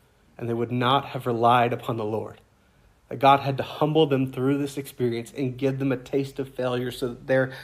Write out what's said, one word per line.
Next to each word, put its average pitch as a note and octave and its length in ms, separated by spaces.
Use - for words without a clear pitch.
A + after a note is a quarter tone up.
and A#2+ 100
they A#2 60
would A#2 180
not B2 340
have B2+ 200
relied A#2+ 480
upon A#2+ 240
the A2 80
Lord. G#2+ 340
That A#2 80
God C#3 220
had C3 180
to B2 60
humble D#3 420
them C3 260
through C3+ 280
this C#3+ 180
experience A#2+ 580
and B2+ 220
give C3+ 220
them C3+ 120
a B2 60
taste C3+ 400
of C3+ 160
failure B2 380
so B2 160
that A#2+ 180
their C3 280